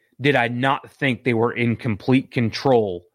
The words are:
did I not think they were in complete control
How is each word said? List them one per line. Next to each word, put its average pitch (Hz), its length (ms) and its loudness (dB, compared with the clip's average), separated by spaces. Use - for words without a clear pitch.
did 135 160 2
I 120 120 2
not 123 440 -2
think 131 320 -4
they 123 100 0
were 117 180 0
in 120 240 -2
complete 127 540 0
control 110 840 0